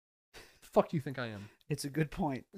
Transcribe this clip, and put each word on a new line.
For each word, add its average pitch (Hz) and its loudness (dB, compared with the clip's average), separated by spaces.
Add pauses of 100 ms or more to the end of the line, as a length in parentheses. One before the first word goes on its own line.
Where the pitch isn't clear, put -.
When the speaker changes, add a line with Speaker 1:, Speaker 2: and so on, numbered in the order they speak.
(340)
Speaker 1:
The - -18 (320)
fuck - 6
do 175 0
you 147 4
think 135 -4
I 120 -4
am? 104 -8 (220)
Speaker 2:
It's 143 0
a 143 -4
good 151 2
point. 147 -2 (140)